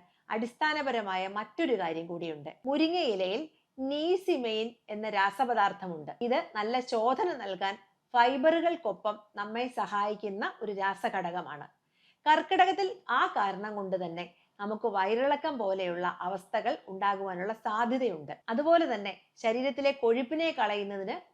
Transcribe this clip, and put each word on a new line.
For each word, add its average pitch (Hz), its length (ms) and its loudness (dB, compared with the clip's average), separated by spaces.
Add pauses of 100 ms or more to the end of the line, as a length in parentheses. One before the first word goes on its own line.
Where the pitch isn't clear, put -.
(300)
അടിസ്ഥാനപരമായ 233 1000 -2
മറ്റൊരു - 500 -2
കാര്യം 165 280 -2
കൂടിയുണ്ട്. 160 440 -8 (160)
മുരിങ്ങയിലയിൽ 277 760 0 (360)
നീസിമെയിൻ 269 880 0 (200)
എന്ന 214 220 -6
രാസപദാർത്ഥമുണ്ട്. 196 1120 2
ഇത് 240 180 2 (160)
നല്ല 220 260 0
ശോധന 254 520 2
നൽകാൻ 196 440 -4 (380)
ഫൈബറുകൾക്കൊപ്പം 269 1040 4 (200)
നമ്മെ 220 300 -4 (100)
സഹായിക്കുന്ന 208 840 -2
ഒരു 214 120 -6
രാസഘടകമാണ്. 185 960 -4 (580)
കർക്കിടകത്തിൽ 370 600 4 (220)
ആ 254 160 4
കാരണം 208 500 -2
കൊണ്ട് 190 280 -2
തന്നെ 170 200 -6 (360)
നമുക്ക് 214 280 -2
വയറിളക്കം 262 720 2
പോലെയുള്ള 185 480 0 (140)
അവസ്ഥകൾ 190 520 -2 (160)
ഉണ്ടാകുവാനുള്ള 196 640 -2
സാധ്യതയുണ്ട്. 220 800 -2 (160)
അതുപോലെ 294 460 4
തന്നെ 202 180 -4 (300)
ശരീരത്തിലെ 269 500 2
കൊഴുപ്പിനെ 277 580 2
കളയുന്നതിന് 208 680 -2 (180)